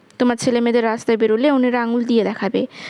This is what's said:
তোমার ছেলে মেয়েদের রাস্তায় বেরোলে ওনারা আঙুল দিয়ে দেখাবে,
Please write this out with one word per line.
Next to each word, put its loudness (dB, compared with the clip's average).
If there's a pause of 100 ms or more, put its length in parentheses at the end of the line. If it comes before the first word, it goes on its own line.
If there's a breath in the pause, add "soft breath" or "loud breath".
(200)
তোমার 2
ছেলে 0
মেয়েদের 2
রাস্তায় -2
বেরোলে 2
ওনারা 0
আঙুল -2
দিয়ে 2
দেখাবে, -4 (220 loud breath)